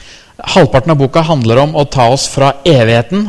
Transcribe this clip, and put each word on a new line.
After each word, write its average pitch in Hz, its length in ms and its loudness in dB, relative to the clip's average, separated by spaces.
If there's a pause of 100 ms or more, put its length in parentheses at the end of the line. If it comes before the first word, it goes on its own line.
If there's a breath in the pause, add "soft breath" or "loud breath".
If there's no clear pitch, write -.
(380 loud breath)
Halvparten 156 520 0
av 156 60 0
boka 139 240 0
handler 131 380 0
om 147 180 0
å 147 140 0
ta 127 140 0 (100)
oss - 160 -4
fra 135 220 0 (120)
evigheten 123 640 0